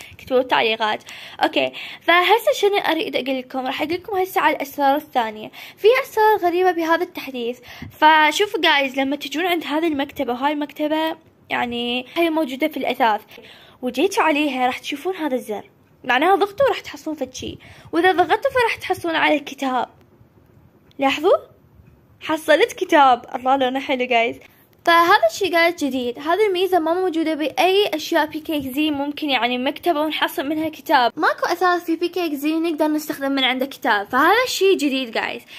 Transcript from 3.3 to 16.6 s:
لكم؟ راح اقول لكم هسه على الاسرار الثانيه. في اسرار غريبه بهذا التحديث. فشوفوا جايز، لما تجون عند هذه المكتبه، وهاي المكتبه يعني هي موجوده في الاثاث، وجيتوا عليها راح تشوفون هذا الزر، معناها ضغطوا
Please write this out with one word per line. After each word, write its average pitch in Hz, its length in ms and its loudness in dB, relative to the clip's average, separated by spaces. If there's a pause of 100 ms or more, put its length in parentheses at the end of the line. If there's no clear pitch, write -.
لكم؟ 254 260 -8
راح 269 160 -4
اقول 311 120 -4
لكم 370 240 -6
هسه 370 240 0
على 302 140 2
الاسرار 277 400 0
الثانيه. 226 560 -4 (260)
في 392 100 4 (160)
اسرار 427 340 2
غريبه 349 340 2
بهذا 330 320 0
التحديث. 254 560 -8 (400)
فشوفوا 311 640 4
جايز، 277 380 2
لما 269 160 0
تجون 285 300 -6
عند 339 200 0
هذه 302 220 -2
المكتبه، 277 460 -4
وهاي 277 200 -2
المكتبه 302 600 -4 (340)
يعني 240 560 -4 (100)
هي 339 140 2
موجوده 302 380 -2
في 311 100 -6
الاثاث، 240 440 0 (600)
وجيتوا 320 420 0
عليها 285 420 0
راح 247 120 -2
تشوفون 349 380 -8
هذا 302 200 -4
الزر، 214 340 -8 (340)
معناها 285 320 2
ضغطوا 403 320 0